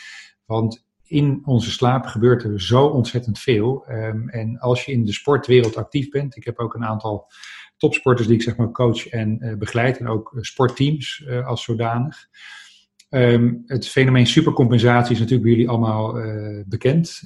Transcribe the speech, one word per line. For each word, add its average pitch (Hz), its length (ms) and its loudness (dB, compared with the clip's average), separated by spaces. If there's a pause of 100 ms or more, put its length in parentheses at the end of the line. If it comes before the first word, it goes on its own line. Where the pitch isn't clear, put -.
(460)
Want 113 400 -4 (180)
in 143 400 0
onze 123 260 0
slaap 127 360 0
gebeurt 120 380 2
er 104 180 -4
zo 123 240 4
ontzettend 120 520 -2
veel. 123 480 -2
Ehm, 110 420 -8
en 113 300 -8
als 123 260 -2
je 143 80 -8
in 117 120 0
de 101 80 -4
sportwereld 123 640 2
actief 123 320 -4
bent, 139 280 -6
ik 117 80 -20
heb 117 140 -10
ook 113 160 -6
een 117 100 -8
aantal 107 460 -6 (460)
topsporters 123 500 2
die 113 100 4
ik, 117 60 -2
zeg 110 140 -4
maar, 117 140 0
coach 117 380 -2
en, 110 320 -4
eh, 110 160 -8
begeleid 117 420 -2
en 120 100 -8
ook, 110 260 -6
eh, 117 80 -8
sportteams, 135 840 -2
eh, 123 180 -6
als 120 180 -6
zodanig. 117 640 -4 (800)
Ehm, 120 460 4 (120)
het 131 220 -6
fenomeen 127 380 4
supercompensatie 123 840 4
is 107 60 2
natuurlijk 117 240 2
bij 113 80 2
jullie 117 180 4
allemaal, 113 500 -2
eh, 107 480 -8
bekend. 135 600 -2